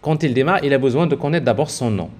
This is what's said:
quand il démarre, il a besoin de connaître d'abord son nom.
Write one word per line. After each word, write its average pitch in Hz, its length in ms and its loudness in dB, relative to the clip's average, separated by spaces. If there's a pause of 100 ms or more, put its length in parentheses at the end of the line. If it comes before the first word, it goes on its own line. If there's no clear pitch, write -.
quand 156 220 0
il 135 100 0
démarre, 147 300 2
il 139 100 2
a 135 40 4
besoin 135 300 2
de 143 80 0
connaître 147 280 -2
d'abord 120 280 0
son 120 180 -4
nom. 92 200 -4 (100)